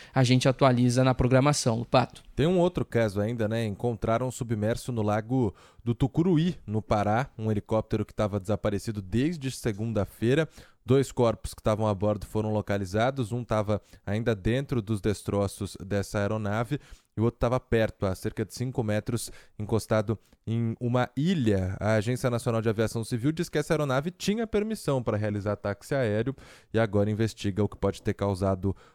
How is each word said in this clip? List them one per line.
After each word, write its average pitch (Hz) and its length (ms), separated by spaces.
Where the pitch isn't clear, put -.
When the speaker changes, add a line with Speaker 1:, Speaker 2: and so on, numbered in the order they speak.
Speaker 1:
a 135 80
gente 127 260
atualiza 123 540
na 131 120
programação. 127 640
Lupato. 123 440
Speaker 2:
Tem 135 100
um 180 120
outro 170 260
caso 107 360
ainda, 110 280
né? 113 180
Encontraram 117 640
submerso 117 640
no 113 100
Lago 110 500
do 117 100
Tucuruí, 165 640
no 107 140
Pará, 107 480
um 110 120
helicóptero 107 540
que - 100
tava 104 260
desaparecido 101 640
desde 131 480
segunda-feira. 113 1000
Dois 131 280
corpos 113 400
que - 80
estavam 110 260
a 107 80
bordo 104 320
foram 110 240
localizados, 104 800
um 120 140
tava 107 380
ainda 110 280
dentro 120 460
dos 104 200
destroços 101 840
dessa 98 340
aeronave 107 640
e 107 40
o 107 40
outro 120 160
tava 123 200
perto, 110 460
a 92 80
cerca - 300
de - 100
cinco 127 280
metros, 107 480
encostado 107 600
em 113 340
uma 123 360
ilha. 110 640
A 110 160
Agência 120 340
Nacional 117 320
de 110 80
Aviação 110 360
Civil 123 280
diz 165 160
que 156 100
essa 151 140
aeronave 147 380
tinha 214 360
permissão 202 560
para 110 140
realizar 104 400
táxi - 380
aéreo 117 400
e 107 40
agora 101 320
investiga 104 540
o 101 40
que - 80
pode - 260
ter 104 120
causado 95 600